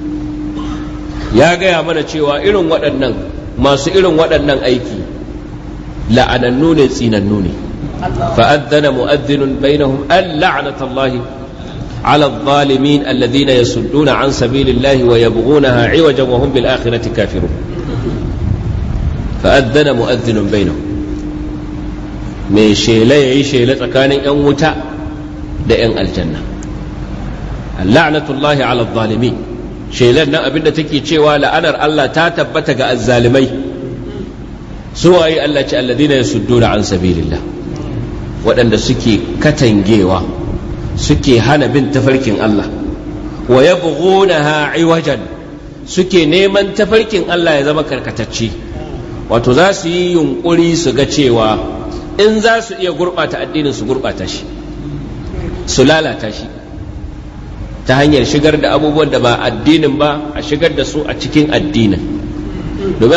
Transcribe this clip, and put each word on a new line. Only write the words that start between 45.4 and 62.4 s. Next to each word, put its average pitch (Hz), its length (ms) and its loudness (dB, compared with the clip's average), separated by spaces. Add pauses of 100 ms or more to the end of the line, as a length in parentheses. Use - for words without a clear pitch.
Suke 180 400 2
neman 190 480 2
tafarkin 214 560 0
Allah 165 320 2
ya 147 80 0
zama 151 160 -2
karkatacce. 117 640 -6 (800)
Wato 117 240 2
za 185 160 4
su 180 160 -4
yi 175 320 0
yunƙuri 165 560 2
su 135 160 0
ga 131 160 2
cewa 113 720 2 (400)
in 220 240 4
za 226 180 4
su 190 140 -10
iya 180 160 -2
gurɓata 165 480 -2
addinin 139 340 -2
su 107 140 -8
gurɓata 104 400 -4
shi, - 160 -10 (1200)
su - 220 2
lalata 151 420 0
shi - 140 -10 (1400)
ta 127 160 4
hanyar 143 240 4
shigar 151 320 2
da 135 160 2
abubuwan 151 340 2
da 131 80 0
ba 117 240 2
addinin 139 560 2
ba 147 220 0 (160)
a 151 80 -8
shigar 147 320 -2
da 135 80 0
su 151 240 -4
a 123 80 -6
cikin 147 340 0
addinin. 107 480 2 (1000)